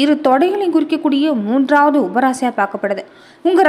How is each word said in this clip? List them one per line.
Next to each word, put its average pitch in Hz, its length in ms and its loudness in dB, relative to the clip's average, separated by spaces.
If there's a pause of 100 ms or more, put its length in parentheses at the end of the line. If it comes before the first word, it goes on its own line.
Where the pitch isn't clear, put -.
இரு 294 120 2 (120)
தொடைகளையும் 349 480 2
குறிக்கக்கூடிய 302 520 -2 (180)
மூன்றாவது 285 540 2 (100)
உபராசியா 254 500 -2
பார்க்கப்படுது. 202 460 -4 (440)
உங்க 370 220 2